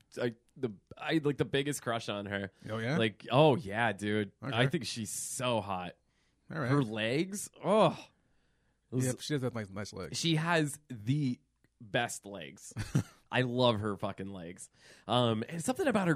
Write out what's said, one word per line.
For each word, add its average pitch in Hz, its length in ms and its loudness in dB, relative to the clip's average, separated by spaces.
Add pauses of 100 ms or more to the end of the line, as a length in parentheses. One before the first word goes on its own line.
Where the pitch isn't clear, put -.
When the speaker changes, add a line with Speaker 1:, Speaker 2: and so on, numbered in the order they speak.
(200)
Speaker 1:
I, 123 140 0 (240)
the, 139 140 -2 (260)
I, 156 260 0
like, 139 140 0
the 147 80 0
biggest 143 380 -2
crush 117 260 -2
on 101 160 -4
her. 98 240 -2 (180)
Speaker 2:
Oh, 110 120 -4
yeah? 123 180 0
Speaker 1:
Like, 113 340 0
oh, 139 260 8
yeah, 104 340 0
dude. 104 400 0 (120)
Speaker 2:
Okay. 117 140 -4
Speaker 1:
I 123 80 6
think 139 220 0
she's 110 240 -6
so 123 500 -2
hot. 92 300 -6 (600)
Speaker 2:
All 135 80 -8
right. 127 120 0
Speaker 1:
Her 143 100 4
legs, 127 680 -2 (120)
oh. 180 320 6 (960)
Those 131 160 2
Speaker 2:
Yep, 123 140 -2
she - 120 -4
does 143 80 -2
have 123 140 -4
nice, 110 180 -6
nice 98 180 -8
legs. 95 280 -8
Speaker 1:
She 165 160 2
has 160 420 0 (100)
the 127 520 0 (420)
best 120 460 -4
legs. 95 440 -14 (300)
Speaker 2:
<laughs> - 300 -12
Speaker 1:
I 123 100 2
love 120 380 4
her 104 180 -2
fucking 98 340 -6
legs. 92 380 -14 (380)
Um, 113 420 2
and 165 160 -8
something 294 220 0
about 202 200 2
her 165 80 4